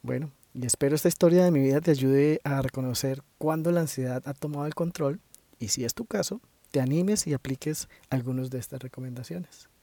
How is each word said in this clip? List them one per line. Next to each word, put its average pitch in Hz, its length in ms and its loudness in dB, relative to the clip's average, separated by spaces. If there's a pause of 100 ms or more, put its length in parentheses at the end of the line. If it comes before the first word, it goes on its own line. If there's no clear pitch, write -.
Bueno, 127 300 -6 (220)
y 127 120 -6
espero 139 300 2
esta 151 120 0
historia 175 380 6
de 180 60 6
mi 147 100 4
vida 135 200 4
te 165 100 2
ayude 139 520 4
a 139 180 -2
reconocer 131 640 -4 (140)
cuándo 156 340 0
la 175 100 2
ansiedad 127 440 -4
ha 143 80 -8
tomado 147 320 -6
el 151 100 -6
control 165 460 -2 (380)
y 107 100 -6
si 123 160 -2
es 113 80 -4
tu - 120 -8
caso, - 360 -4 (300)
te 139 100 0
animes 175 460 0
y 156 60 0
apliques 135 540 -6 (220)
algunas 131 400 -2
de 131 80 -8
estas 127 240 -10
recomendaciones. 127 880 -12 (140)